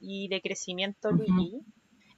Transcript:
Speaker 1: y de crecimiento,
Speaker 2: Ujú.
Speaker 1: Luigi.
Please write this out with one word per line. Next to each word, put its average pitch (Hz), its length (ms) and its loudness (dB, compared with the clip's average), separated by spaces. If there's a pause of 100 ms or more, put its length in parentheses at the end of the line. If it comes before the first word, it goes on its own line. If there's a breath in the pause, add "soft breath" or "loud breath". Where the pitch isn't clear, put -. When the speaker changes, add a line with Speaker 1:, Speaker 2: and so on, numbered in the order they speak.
Speaker 1:
y 196 280 -8
de 190 140 -2
crecimiento, 190 640 -4
Speaker 2:
Ujú. 175 100 6
Speaker 1:
Luigi. 180 420 2 (580 soft breath)